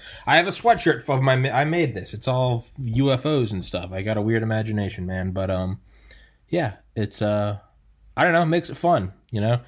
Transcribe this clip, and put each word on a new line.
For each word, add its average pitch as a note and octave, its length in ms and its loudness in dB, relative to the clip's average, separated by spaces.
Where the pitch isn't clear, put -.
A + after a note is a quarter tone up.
I C#3+ 120 6
have F3 80 4
a G3 40 -2
sweatshirt F3 600 2
of C3+ 100 2
my, C3+ 140 4
I B2+ 160 2
made D#3+ 260 0
this. F#2+ 220 -10
It's G2+ 120 -10
all B2+ 380 0
U C3 320 2
F C3 140 0
Os C3 260 2
and F#2 100 -4
stuff. F#2 300 -8
I F#2+ 80 -6
got G#2+ 160 -2
a G#2 60 0
weird A2 200 2
imagination, G#2+ 600 -2
man. F#2 280 -4
But, F#2+ 180 -2
um, F#2 300 -2
yeah, D3 280 -2
it's, G#2+ 240 -4
uh, G#2 380 0
I C3+ 80 4
don't F3 80 4
know, E3 100 4
it E3 40 2
makes E3 240 0
it - 80 -10
fun, C3 340 2
you G#2 120 -2
know? A#2+ 260 2